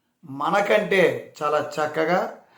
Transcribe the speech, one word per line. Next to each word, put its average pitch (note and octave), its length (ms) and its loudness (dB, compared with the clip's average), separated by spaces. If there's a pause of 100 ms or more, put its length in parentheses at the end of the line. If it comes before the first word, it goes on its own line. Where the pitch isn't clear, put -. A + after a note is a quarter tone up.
(240)
మనకంటే F3 1160 0
చాలా D3+ 180 0
చక్కగా D#3+ 840 -2 (140)